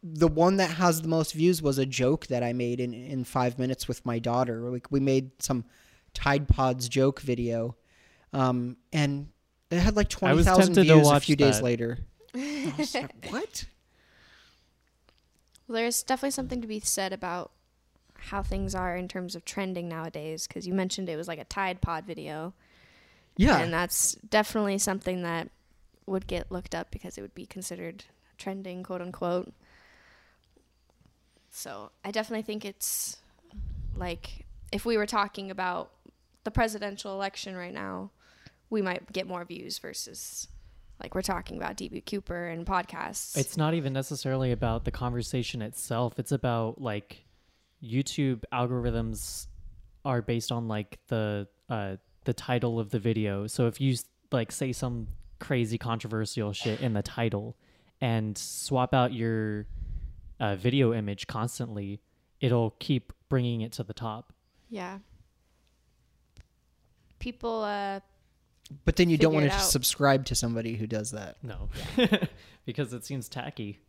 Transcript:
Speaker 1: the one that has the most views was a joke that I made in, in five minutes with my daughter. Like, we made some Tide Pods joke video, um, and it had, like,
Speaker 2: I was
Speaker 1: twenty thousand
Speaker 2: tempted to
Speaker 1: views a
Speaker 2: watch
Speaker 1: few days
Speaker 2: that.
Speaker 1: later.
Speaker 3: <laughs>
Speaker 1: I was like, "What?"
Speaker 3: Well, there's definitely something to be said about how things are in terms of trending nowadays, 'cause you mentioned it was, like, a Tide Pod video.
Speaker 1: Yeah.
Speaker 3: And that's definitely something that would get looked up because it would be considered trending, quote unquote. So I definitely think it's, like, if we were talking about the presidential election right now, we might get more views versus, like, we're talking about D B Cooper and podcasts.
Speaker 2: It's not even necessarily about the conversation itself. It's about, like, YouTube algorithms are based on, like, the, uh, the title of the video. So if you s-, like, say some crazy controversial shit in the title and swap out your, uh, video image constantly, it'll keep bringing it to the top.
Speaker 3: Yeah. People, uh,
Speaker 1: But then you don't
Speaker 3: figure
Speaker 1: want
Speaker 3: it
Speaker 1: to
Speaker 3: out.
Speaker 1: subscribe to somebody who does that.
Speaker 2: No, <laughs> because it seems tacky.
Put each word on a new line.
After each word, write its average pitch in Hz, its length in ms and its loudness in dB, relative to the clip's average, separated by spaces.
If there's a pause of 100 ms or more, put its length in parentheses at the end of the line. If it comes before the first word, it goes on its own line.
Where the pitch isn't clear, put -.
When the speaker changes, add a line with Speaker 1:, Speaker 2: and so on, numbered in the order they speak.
Speaker 1:
the 160 240 2
one 165 300 6
that 185 120 4
has 165 320 4
the 160 60 -4
most 160 260 2
views 160 300 4
was 139 160 4
a 135 80 4
joke 127 400 2
that 120 160 0
I 120 100 0
made 123 260 0
in, 123 140 -2
in 127 300 -6
five 123 340 0
minutes 127 300 -2
with - 180 -4
my 117 140 0
daughter. 120 500 0
Like, 123 220 -6
we 139 80 4
made 135 320 4 (100)
some 123 240 0 (480)
Tide 143 340 2
Pods 127 420 4
joke 135 320 4
video, 120 540 -2 (580)
um, 127 440 2 (160)
and 143 360 2 (420)
it 170 80 2
had, 214 160 6
like, 208 120 4 (140)
Speaker 2:
I 151 120 6
was 165 100 8
Speaker 1:
twenty - 0 -
thousand 185 320 10
Speaker 2:
tempted 185 120 10
to 160 80 12
Speaker 1:
views 151 120 12
a 143 40 12
Speaker 2:
watch 143 140 6
Speaker 1:
few 151 100 6
days 139 220 6
Speaker 2:
that. 113 60 0
Speaker 1:
later. 120 340 0 (200)
Speaker 3:
<laughs> - 180 -16
Speaker 1:
I 277 420 -4
was 302 160 -2
like, - 380 -6
"What?" - 340 -6 (2000)
Speaker 3:
Well, 233 100 -6
there's 233 260 0
definitely 262 280 -2
something 254 300 -4
to 233 60 -8
be 214 140 -4
said 190 320 -2
about 180 380 -6 (640)
how - 280 -6
things 196 320 -2
are 180 200 -2
in 180 120 -4
terms 180 280 -8
of 165 100 -14
trending 185 420 -4
nowadays, 160 600 -8
'cause - 200 -10
you 180 60 -2
mentioned 185 360 -2
it 160 60 -2
was, 165 140 -6
like, 160 100 -6
a 139 60 -12
Tide 185 360 -4
Pod 165 240 -2
video. 156 480 -8 (840)
Speaker 1:
Yeah. 214 220 8
Speaker 3:
And 170 140 0
that's 175 420 0
definitely 208 640 2
something 185 440 -2
that 165 260 -4 (560)
would 190 220 -4
get 175 240 -6
looked 185 240 -8
up 170 160 -6
because 185 260 -12
it - 40 -12
would 196 120 -14
be - 120 -16
considered 180 580 -12 (340)
trending, 190 460 -10
quote 180 180 -8
unquote. 180 520 -4 (2000)
So - 420 -12 (120)
I 196 80 -8
definitely 220 320 -4
think 214 220 -8
it's, - 520 -6 (800)
like, - 500 -8 (260)
if - 140 -4
we 233 120 2
were 208 80 2
talking 202 460 -4
about 185 400 -4 (520)
the 214 80 -4
presidential 208 640 -2
election 196 420 -6
right 180 180 -10
now, 190 380 -8 (580)
we 220 120 0
might 180 300 -4
get 185 160 -4
more 180 160 -8
views - 360 -12
versus, - 680 -12 (540)
like, 180 120 -14
we're 185 80 -2
talking 175 360 -6
about 170 180 -6
D 196 140 -10
B - 120 -10
Cooper 175 460 -8
and 170 180 -8
podcasts. - 720 -6
Speaker 2:
It's - 200 -2
not 160 160 2
even 143 180 0
necessarily 131 600 0
about 113 340 0
the 127 60 -2
conversation 123 720 -4
itself. 117 580 -2
It's 120 120 -2
about, 117 500 0
like, 107 440 -6 (580)
YouTube 131 600 0 (100)
algorithms 120 920 -2 (580)
are 123 160 2
based 117 300 -2
on, 117 160 -4
like, 104 400 -6
the, 104 400 -2 (220)
uh, 101 280 -4 (260)
the 127 100 0
title 120 460 0
of 107 120 -4
the 120 80 0
video. 104 480 0
So 120 200 2
if 113 140 -2
you 135 120 4
s-, 120 120 -4 (260)
like, 117 220 0
say 135 180 -2
some 120 360 -4 (320)
crazy 117 380 0
controversial 110 760 -2
shit 107 260 -2
in 120 140 0
the 101 80 0
title 110 560 -2 (420)
and 110 380 0
swap - 560 -2
out 123 200 4
your, 110 520 -2 (760)
uh, 104 160 0
video 120 380 4
image 101 340 -4
constantly, 107 720 -6 (400)
it'll 117 400 2
keep - 320 -2 (180)
bringing 120 320 0
it 110 120 -6
to 120 100 -6
the 101 100 -10
top. 113 400 -8 (360)
Speaker 3:
Yeah. 190 300 -10 (2250)
People, 233 440 -6
uh, 202 360 -4 (840)
Speaker 1:
But 160 100 4
then 175 140 6
you 165 80 6
don't 156 160 8
Speaker 3:
figure 151 80 6
Speaker 1:
want 147 60 6
Speaker 3:
it - 100 6
Speaker 1:
to - 60 2
Speaker 3:
out. - 60 2
Speaker 1:
subscribe 135 580 4
to 127 80 -2
somebody 113 420 0
who 110 100 -2
does 107 240 -4
that. 104 320 -10
Speaker 2:
No, 110 260 -8 (280)
<laughs> - 680 0
because 123 280 -4
it 120 120 -10
seems 131 240 -8
tacky. 117 600 -10